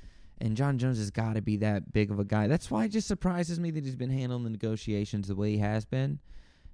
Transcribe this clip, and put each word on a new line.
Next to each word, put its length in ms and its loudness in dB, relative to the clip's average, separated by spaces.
And 180 0
John 220 2
Jones 200 2
has 120 -2
gotta 320 -2
be 160 2
that 340 0
big 180 4
of 80 -2
a 60 2
guy. 220 2
That's 240 2
why 160 2
it 60 -2
just 160 0
surprises 520 0
me 120 -2
that 120 -4
he's 120 -4
been 140 -2
handling 340 0
the 60 -2
negotiations 800 -2
the 80 0
way 140 2
he 80 2
has 260 2
been. 360 -2